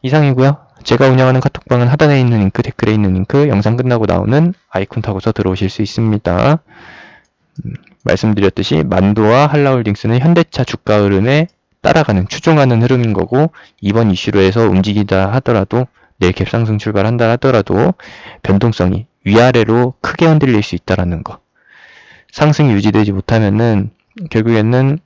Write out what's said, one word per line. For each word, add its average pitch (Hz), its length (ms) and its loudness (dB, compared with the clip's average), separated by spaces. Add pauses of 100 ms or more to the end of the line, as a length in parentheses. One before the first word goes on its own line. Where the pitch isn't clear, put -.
이상이고요. 135 560 2 (260)
제가 131 240 2
운영하는 131 320 2
카톡방은 123 480 -2
하단에 147 320 2
있는 120 200 2
링크, 98 220 0
댓글에 113 300 -2
있는 101 220 0
링크, 139 340 0
영상 110 280 0
끝나고 120 300 -2
나오는 110 460 0 (160)
아이콘 101 340 -6
타고서 107 300 -4
들어오실 95 380 -2
수 - 120 -8
있습니다. 110 800 0 (1000)
음, - 100 -12 (300)
말씀드렸듯이 107 800 -2
만도와 107 600 2
한라홀딩스는 123 760 0
현대차 165 440 0
주가 - 360 -2
흐름에 107 480 0 (320)
따라가는, 104 480 0
추종하는 135 540 0
흐름인 120 320 0
거고 123 360 0 (300)
이번 104 300 0
이슈로 98 300 0
해서 104 280 2
움직이다 98 680 0
하더라도 120 520 -2 (320)
내일 90 140 2
갭상승 110 460 -2
출발한다 110 540 0
하더라도 120 640 0 (480)
변동성이 98 640 0 (180)
위아래로 120 800 2
크게 - 240 -2
흔들릴 143 360 2
수 - 120 -8
있다라는 90 500 -4
거. - 160 -16 (920)
상승이 147 420 2
유지되지 104 400 0
못하면은 107 760 0 (400)
결국에는 117 760 0